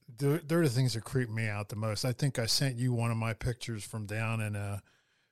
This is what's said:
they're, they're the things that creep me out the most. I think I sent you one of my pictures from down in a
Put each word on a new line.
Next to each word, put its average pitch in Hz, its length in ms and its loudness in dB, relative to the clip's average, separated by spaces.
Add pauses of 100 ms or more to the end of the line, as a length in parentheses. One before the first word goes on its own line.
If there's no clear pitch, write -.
(180)
they're, 143 200 2
they're 165 240 2
the 156 60 6
things 123 260 4
that 113 100 -6
creep 127 260 0
me 113 180 0
out 104 200 -4
the 104 80 -8
most. 107 280 -2
I 127 80 2
think 135 260 0
I 113 80 0
sent 131 300 2
you 123 160 2
one 117 180 2
of 113 60 0
my 113 160 0
pictures 113 520 -4
from 110 220 -8
down 110 340 -2
in 104 160 -2
a 101 260 -4 (500)